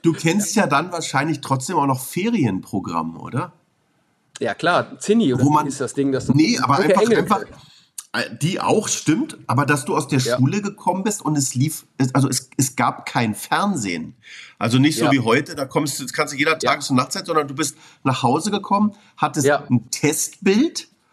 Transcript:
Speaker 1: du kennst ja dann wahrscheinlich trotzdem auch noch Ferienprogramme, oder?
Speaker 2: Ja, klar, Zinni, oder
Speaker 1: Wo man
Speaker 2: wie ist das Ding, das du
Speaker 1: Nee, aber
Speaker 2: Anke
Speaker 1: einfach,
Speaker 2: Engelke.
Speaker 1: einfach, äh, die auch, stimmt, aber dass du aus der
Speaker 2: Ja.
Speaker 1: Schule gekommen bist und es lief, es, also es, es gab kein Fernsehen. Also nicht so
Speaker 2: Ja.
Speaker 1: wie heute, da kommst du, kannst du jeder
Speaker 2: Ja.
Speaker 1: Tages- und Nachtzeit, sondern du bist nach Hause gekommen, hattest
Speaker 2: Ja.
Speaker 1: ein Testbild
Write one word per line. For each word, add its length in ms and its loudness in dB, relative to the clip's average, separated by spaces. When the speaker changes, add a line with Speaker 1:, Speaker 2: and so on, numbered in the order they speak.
Speaker 1:
du 100 4
kennst 420 0
ja 120 2
dann 260 0
wahrscheinlich 480 -2
trotzdem 360 -2
auch 100 2
noch 180 0
Ferienprogramme, 1120 -2
oder? 340 -8
Speaker 2:
Ja, 140 -2
klar, 460 0
Zinni, 340 2
oder 120 4
Speaker 1:
Wo 60 6
man 140 2
Speaker 2:
wie 40 -4
ist 120 -8
das 140 -4
Ding, 180 0
das 140 -2
du 80 0
Speaker 1:
Nee, 240 4
aber 160 2
Speaker 2:
Anke 140 2
Speaker 1:
einfach, 140 6
Speaker 2:
Engelke. 200 4
Speaker 1:
einfach, 220 0
äh, 120 -2
die 180 -2
auch, 280 0
stimmt, 580 -2
aber 180 2
dass 200 0
du 120 -2
aus 120 -4
der 100 2
Speaker 2:
Ja. 180 0
Speaker 1:
Schule 240 2
gekommen 440 -4
bist 200 -2
und 140 0
es 160 -2
lief, 320 -2
es, 180 0
also 120 2
es, 280 -6
es 200 -2
gab 300 -2
kein 300 0
Fernsehen. 800 -2
Also 200 2
nicht 200 4
so 80 2
Speaker 2:
Ja. 60 4
Speaker 1:
wie 80 2
heute, 340 0
da 120 -6
kommst 340 -2
du, 120 -8
kannst 220 -4
du 20 -10
jeder 240 0
Speaker 2:
Ja. 120 2
Speaker 1:
Tages- 180 -4
und 60 2
Nachtzeit, 300 -2
sondern 220 0
du 60 -10
bist 220 -4
nach 220 0
Hause 260 2
gekommen, 440 0
hattest 300 0
Speaker 2:
Ja. 240 2
Speaker 1:
ein 200 0
Testbild 1000 0